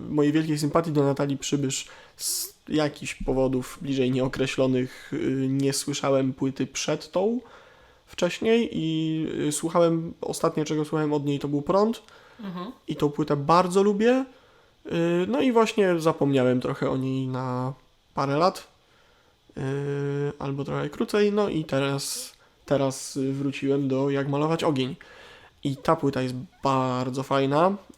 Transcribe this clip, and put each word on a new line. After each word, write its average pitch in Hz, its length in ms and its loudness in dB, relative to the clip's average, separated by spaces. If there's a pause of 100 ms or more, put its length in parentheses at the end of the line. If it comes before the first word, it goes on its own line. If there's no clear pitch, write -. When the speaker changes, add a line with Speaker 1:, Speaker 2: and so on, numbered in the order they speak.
Speaker 1:
mojej 147 240 2
wielkiej 156 260 2
sympatii 160 340 0
do 147 120 4
Natalii 139 340 0
Przybysz, 139 500 -2 (280)
z - 380 -6 (140)
jakichś 147 460 -2
powodów 131 680 -2
bliżej 135 280 0
nieokreślonych, 131 1040 0
y, 135 360 -2
nie 135 240 0
słyszałem 135 600 0
płyty 135 340 -2
przed - 460 -4
tą 220 280 0 (680)
wcześniej 220 680 2
i, 160 540 -2 (220)
y, 147 40 0
słuchałem, 165 680 2
ostatnie 160 440 -2
czego 151 200 -2
słuchałem 151 280 0
od 147 120 0
niej 143 140 0
to 143 100 -4
był 143 140 -2
Prąd. 202 400 2 (380)
Speaker 2:
Mhm. 190 320 -10 (160)
Speaker 1:
I 156 80 -4
tą 147 140 2
płytę 147 260 -2
bardzo 175 460 4
lubię. 226 420 4 (600)
Y, - 40 -10 (380)
no 254 120 0
i 262 120 4
właśnie 208 480 4
zapomniałem 139 600 4
trochę 139 300 -2
o 139 60 0
niej 131 320 -2
na 127 440 -4 (420)
parę 139 220 0
lat. 185 300 0 (920)
Y, - 40 -4 (760)
albo 139 260 -6
trochę 143 260 -4
krócej. 208 420 0
No 208 160 2
i 156 160 -2
teraz... 139 680 -2 (340)
Teraz, 135 500 -2
y, 135 160 -2
wróciłem 139 560 0
do 135 220 0
Jak 139 180 0
malować 156 360 0
ogień. 135 320 0 (680)
I 135 120 -2
ta 160 200 2
płyta 135 260 0
jest 127 120 -4 (280)
bardzo 131 600 0
fajna. 139 480 4
Y, 202 40 -2 (240)